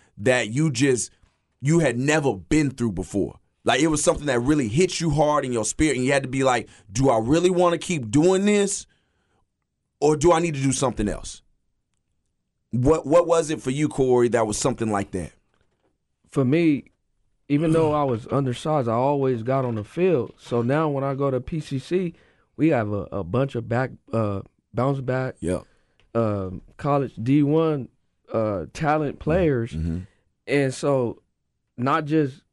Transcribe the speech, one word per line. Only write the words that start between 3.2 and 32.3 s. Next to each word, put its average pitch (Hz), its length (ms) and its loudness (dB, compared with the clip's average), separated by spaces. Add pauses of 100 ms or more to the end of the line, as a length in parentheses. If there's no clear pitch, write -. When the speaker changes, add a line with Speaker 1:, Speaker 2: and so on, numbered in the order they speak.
Speaker 1:
Like, 127 160 2
it 156 60 4
was 151 160 0
something 147 240 0
that 123 140 0
really 139 280 2
hit 165 320 0
you 165 100 -2
hard 147 340 2
in 127 80 -4
your 110 120 -2
spirit, 147 320 0
and 127 80 -2
you 135 80 2
had 139 120 0
to 127 40 -8
be 135 140 -2
like, 123 260 2 (220)
"Do 127 200 2
I 113 100 4
really 160 280 2
wanna 175 300 2
keep 143 320 -6
doing 185 340 4
this, 202 420 2 (1120)
or 151 160 2
do 160 160 4
I 165 80 4
need 170 140 -2
to 135 60 -6
do 135 120 2
something 110 360 -2
else?" - 340 -10 (1300)
What, 131 360 2
what 165 200 4
was 165 240 2
it 156 100 -4
for 131 100 -4
you, 147 180 0
Corey, 123 400 4
that 117 180 2
was 104 100 -4
something 117 340 -2
like 98 220 -4
that? 85 200 -8 (960)
Speaker 2:
For 139 160 0
me, 151 400 2 (640)
even 156 240 0
though 160 200 2
I 151 120 0
was 123 260 -2
undersized, 135 580 -2
I 113 60 0
always 131 480 0
got 131 220 -2
on 120 100 -4
the 104 100 -6
field. 165 540 -2
So 120 240 -4
now 147 260 0
when 139 160 -4
I 139 100 -4
go 139 160 -2
to 127 100 -2
P 156 200 -6
C 143 180 -8
C, 180 360 -4 (420)
we 147 120 2
have 113 240 0
a, 101 100 -4 (100)
a 98 100 -6
bunch 117 320 -2
of 113 140 -6
back, 123 220 -2 (220)
uh, 104 280 -2 (320)
bounce 135 280 -2
back, 127 400 -6
Speaker 1:
Yep. 82 240 -4 (500)
Speaker 2:
um, 101 480 -2 (160)
college 143 340 -2 (100)
D 139 200 2
one, 151 460 0 (440)
uh, 104 400 -2
talent 151 440 -2
Speaker 1:
Mm-hmm. - 60 -20
Speaker 2:
players. 147 500 0
Speaker 1:
Mm-hmm. 82 260 -4 (480)
Speaker 2:
And 135 260 0
so 131 500 -2 (540)
not 147 300 0
just 143 360 0 (100)